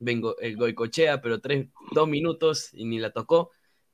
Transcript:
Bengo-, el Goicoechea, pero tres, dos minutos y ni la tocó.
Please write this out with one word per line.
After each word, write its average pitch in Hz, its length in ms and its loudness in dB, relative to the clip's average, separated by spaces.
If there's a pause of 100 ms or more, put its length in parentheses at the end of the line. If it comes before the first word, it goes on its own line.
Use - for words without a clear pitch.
Bengo-, 117 400 -2
el 113 160 -6
Goicoechea, 120 640 0
pero 113 200 -2
tres, 135 280 -2 (240)
dos 156 160 4
minutos 160 640 0
y - 120 -12
ni 113 140 -4
la 110 140 -4
tocó. 165 400 2 (420)